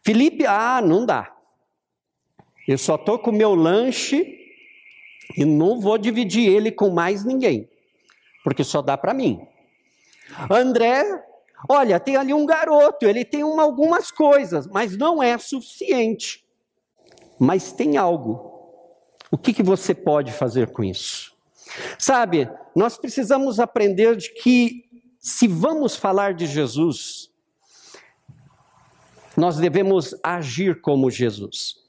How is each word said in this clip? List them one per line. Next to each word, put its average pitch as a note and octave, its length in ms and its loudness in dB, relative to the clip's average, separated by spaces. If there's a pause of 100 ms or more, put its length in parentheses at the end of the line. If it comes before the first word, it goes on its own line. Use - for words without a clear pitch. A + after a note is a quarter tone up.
Felipe, C4+ 420 2
"Ah, A3+ 380 0
não F#3+ 220 2
dá. C3 280 -4 (1300)
Eu C3+ 80 2
só D3+ 220 0
tô G#3+ 200 -2
com A#3 120 -2
o G#3+ 40 -2
meu G#3 200 4
lanche A3 840 0 (960)
e C#3+ 120 0
não E3 340 2
vou G#3 160 0
dividir A3 500 0
ele G#3+ 240 4
com G3+ 200 0
mais F3+ 340 -2
ninguém, A#3 460 -2 (760)
porque C3+ 180 -2
só C#3+ 200 0
dá C3+ 160 -2
pra A3+ 160 -2
mim." F3 260 -2 (1080)
André, B3 560 2 (640)
"Olha, B3+ 300 4
tem C4+ 180 -2
ali C4+ 160 0
um D4+ 140 0
garoto, D#4 600 2
ele A3+ 180 2
tem D4 180 -6
uma, D#4 200 0
algumas D#4 480 0
coisas, A#3+ 560 2
mas G3 300 -4
não D4+ 260 0
é A#3+ 160 2
suficiente." - 1040 -4 (960)
Mas F3+ 340 0
tem D3+ 240 -2
algo. D#3 540 -2 (800)
O D3+ 80 -2
que - 140 0
que A3 100 -2
você F#3 320 2
pode D3 380 -2
fazer A#2+ 380 -2
com A2+ 140 -6
isso? - 500 -10 (640)
Sabe, F3+ 520 2 (260)
nós G#3+ 220 0
precisamos C4 600 0
aprender A3 580 2
de - 180 -12
que, A#3+ 500 2 (340)
se - 300 2
vamos B3+ 480 0
falar G3 380 0
de E3+ 120 -6
Jesus, C#3+ 840 -4 (2000)
nós E3 200 2
devemos F3+ 680 0
agir E3 580 -2
como C3+ 300 2
Jesus. G#2 800 -6